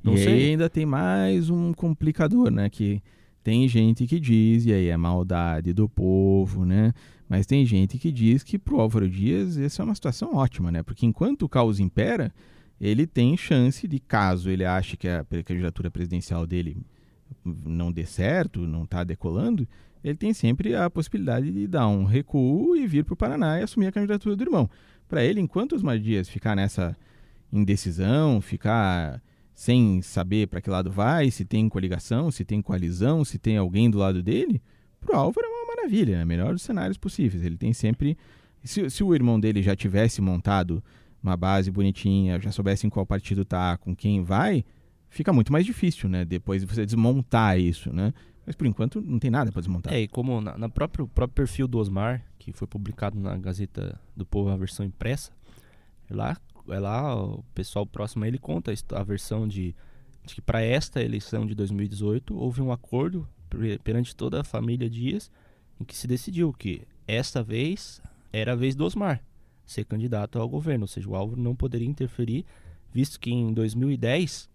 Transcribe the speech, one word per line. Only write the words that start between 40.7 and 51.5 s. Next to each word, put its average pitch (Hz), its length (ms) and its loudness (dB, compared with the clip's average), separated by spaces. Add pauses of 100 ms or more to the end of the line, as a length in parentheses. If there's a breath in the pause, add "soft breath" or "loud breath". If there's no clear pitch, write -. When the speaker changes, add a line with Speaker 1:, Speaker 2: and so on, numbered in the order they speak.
Speaker 2:
uma 92 160 0
base 95 320 2
bonitinha, 95 680 2
já 101 120 -4
soubesse 98 360 0
em - 20 2
qual 98 160 -2
partido 98 400 -2
tá, 90 320 -2
com 92 180 -6
quem 101 280 0
vai, 123 420 2 (440 soft breath)
fica - 220 -2
muito 123 200 6
mais 165 120 4
difícil, 180 460 -2
né? 90 160 0
Depois 92 360 -4
de 95 120 -4
você 113 100 -2
desmontar 113 760 2
isso, 85 340 0
né? 95 180 0 (320 soft breath)
Mas - 120 -10
por - 100 -4
enquanto 202 340 0
não 123 200 -4
tem 127 100 -2
nada 120 220 0
pra 92 100 -6
desmontar. 90 320 -4
Speaker 1:
É, 120 80 0
e 104 60 -2
como 123 340 -4
na, 104 160 -8
na 113 120 -6
próprio, 143 380 -4
próprio - 280 -2
perfil 131 320 0